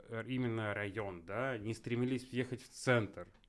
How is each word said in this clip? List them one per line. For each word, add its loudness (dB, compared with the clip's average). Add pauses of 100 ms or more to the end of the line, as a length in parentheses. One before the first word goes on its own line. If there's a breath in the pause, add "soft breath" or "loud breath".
э, -4
именно 2
район, -2
да, -2
не -4
стремились 0
въехать -2
в -18
центр, 2 (220)